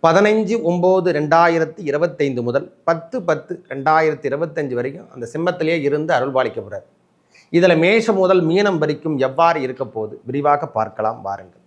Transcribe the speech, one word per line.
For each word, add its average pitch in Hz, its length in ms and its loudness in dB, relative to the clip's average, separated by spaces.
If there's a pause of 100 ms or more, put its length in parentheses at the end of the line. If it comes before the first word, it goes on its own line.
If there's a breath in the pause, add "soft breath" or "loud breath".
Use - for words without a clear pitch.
பதினைஞ்சு 208 500 4 (140)
ஒன்பது 180 480 2
ரெண்டாயிரத்தி 160 720 2
இருபத்தைந்து 143 560 -2
முதல் 120 180 -2 (240)
பத்து 165 280 -4 (120)
பத்து 156 240 -4 (200)
ரெண்டாயிரத்தி 151 580 0
இருபத்தஞ்சு 147 480 -4
வரைக்கும் 135 360 -8
அந்த 120 180 -14
சிம்மத்திலேயே 170 440 -2 (120)
இருந்து 151 280 -2
அருள்பாலிக்க 127 480 0
போறார். 101 220 -14 (720 soft breath)
இதுல 180 160 6 (100)
மேஷம் 214 380 2
முதல் 185 260 4
மீனம் 190 340 2
வரைக்கும் 147 340 -2 (100)
எவ்வாறு 160 400 2
இருக்க 127 180 -6 (100)
போகுது, 107 200 -6 (140)
விரிவாக 143 380 0 (100)
பார்க்கலாம் 110 500 -4
வாருங்கள். 98 400 -12